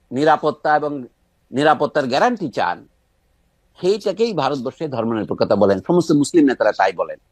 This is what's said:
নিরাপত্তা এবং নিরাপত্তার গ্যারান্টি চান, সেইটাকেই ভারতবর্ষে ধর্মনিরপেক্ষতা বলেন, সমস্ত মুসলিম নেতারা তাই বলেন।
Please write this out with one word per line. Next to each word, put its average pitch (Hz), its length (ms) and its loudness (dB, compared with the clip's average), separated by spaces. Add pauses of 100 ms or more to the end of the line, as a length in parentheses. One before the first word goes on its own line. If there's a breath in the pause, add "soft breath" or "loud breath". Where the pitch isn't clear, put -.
(120)
নিরাপত্তা 151 640 0
এবং 147 160 -2 (580)
নিরাপত্তার 143 560 0
গ্যারান্টি 180 420 0
চান, 87 300 -4 (1040)
সেইটাকেই 208 520 -2 (100)
ভারতবর্ষে 135 460 -4
ধর্মনিরপেক্ষতা 113 680 -2
বলেন, 98 300 4
সমস্ত 175 260 2
মুসলিম 147 340 4
নেতারা 113 260 2
তাই 95 200 0
বলেন। 82 260 -6 (140)